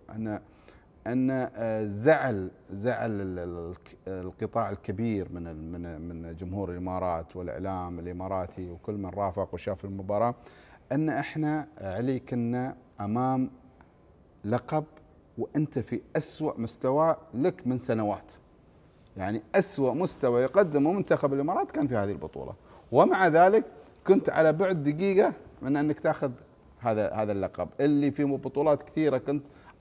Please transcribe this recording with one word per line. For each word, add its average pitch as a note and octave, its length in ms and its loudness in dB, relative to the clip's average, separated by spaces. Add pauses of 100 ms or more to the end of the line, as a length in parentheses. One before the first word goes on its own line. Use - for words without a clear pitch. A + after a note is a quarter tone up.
(160)
أن، A2 240 -6 (680)
أن، C3 240 2
آه، A2+ 520 -2
زعل، G#2+ 680 2 (180)
زعل A2 420 -2
ال-، F#2+ 280 -4
ال-، F2 320 -8
الك-، - 260 -18 (100)
القطاع F#2+ 640 -4
الكبير G2+ 640 -4
من E2+ 160 -10
ال-، D#2+ 240 -10
من، E2+ 300 -10
من E2 340 -10
جمهور F#2 360 -6
الإمارات F2+ 640 -4
والإعلام F2+ 640 -6
الإماراتي F2+ 680 -6
وكل E2+ 240 -10
من G2 160 -6
رافق F#2+ 440 -4
وشاف F#2+ 320 -6
المباراة، G2+ 500 0 (560)
أن D#3 180 0
إحنا D3+ 580 -2 (140)
علي A#2 380 -2
كنا B2 560 -4 (260)
أمام B2+ 500 0 (920)
لقب B2 380 -2 (540)
وأنت C#3+ 420 -2
في A2+ 220 -4 (140)
أسوأ - 420 -4
مستوى C3+ 580 2 (180)
لك C#3+ 340 -2
من B2+ 100 0
سنوات، A2 560 -2 (840)
يعني G2+ 240 -4 (140)
أسوأ C#3 380 2
مستوى B2+ 480 2
يقدمه D3 500 4
منتخب D#3+ 420 2
الإمارات F3+ 380 0
كان D4+ 160 0
في B2 80 0
هذه G2+ 160 0
البطولة، C2+ 420 -8 (380)
ومع F#3 360 6
ذلك F3+ 360 8 (440)
كنت G3 220 6
على D#3+ 240 4
بعد F3+ 300 0
دقيقة F#3 500 4 (280)
من C#3 160 0
أنك D3 220 0
تاخذ D3 320 0 (480)
هذا، G#2+ 340 0
هذا G#2 180 0
اللقب F#2 360 -2 (120)
اللي C#3+ 320 4
في D3 120 -2
بطولات C#3+ 580 2
كثيرة D3 360 0
كنت C#3+ 300 -4 (340)